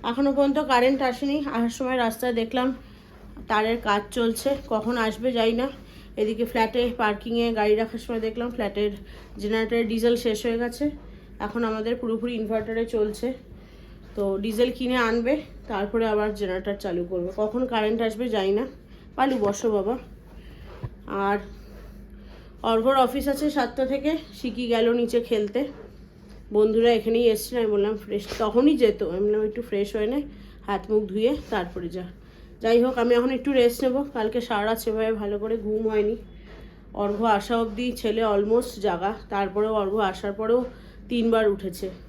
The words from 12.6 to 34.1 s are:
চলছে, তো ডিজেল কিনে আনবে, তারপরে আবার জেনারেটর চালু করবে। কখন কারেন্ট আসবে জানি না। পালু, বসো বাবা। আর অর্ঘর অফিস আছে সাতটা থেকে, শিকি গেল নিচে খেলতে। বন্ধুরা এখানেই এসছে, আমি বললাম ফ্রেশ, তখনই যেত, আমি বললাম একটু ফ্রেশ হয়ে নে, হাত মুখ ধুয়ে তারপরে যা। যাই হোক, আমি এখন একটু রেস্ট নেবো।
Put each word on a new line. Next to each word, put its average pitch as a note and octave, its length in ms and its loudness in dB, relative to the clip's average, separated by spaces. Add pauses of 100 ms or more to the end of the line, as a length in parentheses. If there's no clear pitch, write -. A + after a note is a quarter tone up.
চলছে, A3 460 0 (840)
তো G3 220 0
ডিজেল A3+ 340 2
কিনে B3 240 0
আনবে, A#3+ 460 2 (260)
তারপরে G#3+ 400 0
আবার G#3+ 260 2
জেনারেটর G3+ 420 -4
চালু F3 280 -4
করবে। F3+ 320 -4
কখন A3 300 0
কারেন্ট A3 360 0
আসবে A3+ 260 -2
জানি G3 240 2
না। A3+ 140 2 (500)
পালু, C4 220 2
বসো G#3 320 0
বাবা। G#3 280 0 (1080)
আর G3+ 320 0 (1200)
অর্ঘর A3+ 340 4
অফিস C4 320 2
আছে C#4+ 220 0
সাতটা C4 360 0
থেকে, C#4 320 0 (160)
শিকি A#3+ 320 -6
গেল A#3 260 4
নিচে A#3+ 280 2
খেলতে। A#3 480 0 (840)
বন্ধুরা A3 400 6
এখানেই A3+ 360 4
এসছে, A3 300 0
আমি A3+ 80 2
বললাম G#3 300 2
ফ্রেশ, G#3 280 -6 (140)
তখনই A#3+ 380 6
যেত, A3 260 4
আমি F3 180 -2
বললাম G#3 220 2
একটু G#3+ 200 -4
ফ্রেশ G#3 340 -2
হয়ে G#3+ 100 0
নে, C4+ 160 -2 (440)
হাত F#3+ 240 -4
মুখ G#3+ 140 4
ধুয়ে G#3+ 320 0 (140)
তারপরে F3+ 380 -4
যা। F3+ 140 -8 (580)
যাই A#3 220 6
হোক, B3+ 160 2
আমি A#3+ 160 4
এখন B3 160 4
একটু C4 220 0
রেস্ট A#3+ 320 4
নেবো। C4 200 2 (100)